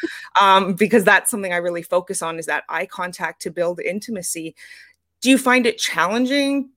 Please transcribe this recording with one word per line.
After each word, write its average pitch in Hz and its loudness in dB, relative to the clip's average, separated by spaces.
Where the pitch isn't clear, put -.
<laughs> - -2
um, 190 6
because 202 2
that's 196 4
something 196 -6
I 175 -2
really 170 -4
focus 180 -2
on, 165 -6
is 160 -10
that 147 -4
eye 165 -4
contact 180 -8
to 185 -6
build 170 -4
intimacy. 175 -8
Do 254 2
you 269 8
find 254 4
it - 0
challenging 262 0